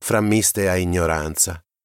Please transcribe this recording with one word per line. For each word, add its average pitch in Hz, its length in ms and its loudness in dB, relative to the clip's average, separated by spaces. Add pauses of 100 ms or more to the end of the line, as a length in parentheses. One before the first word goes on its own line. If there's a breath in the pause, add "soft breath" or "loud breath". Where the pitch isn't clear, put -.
frammiste 107 640 0
a 92 100 2
ignoranza, 85 840 -2 (220)